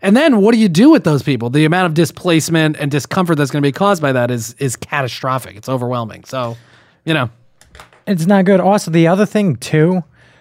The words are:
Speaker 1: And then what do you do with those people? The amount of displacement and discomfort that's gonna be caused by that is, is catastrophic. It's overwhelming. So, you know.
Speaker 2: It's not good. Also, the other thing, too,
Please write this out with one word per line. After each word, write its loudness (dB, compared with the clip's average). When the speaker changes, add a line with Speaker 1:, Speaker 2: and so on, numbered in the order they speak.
Speaker 1:
And 2
then 2
what 4
do 2
you 4
do 4
with 4
those 0
people? -2
The 2
amount 2
of -2
displacement 0
and -4
discomfort -2
that's -2
gonna -2
be 0
caused 0
by 0
that 0
is, -8
is -4
catastrophic. -6
It's -16
overwhelming. -6
So, -8
you -2
know. -2
Speaker 2:
It's -2
not 4
good. 4
Also, 0
the 4
other 2
thing, -2
too, 0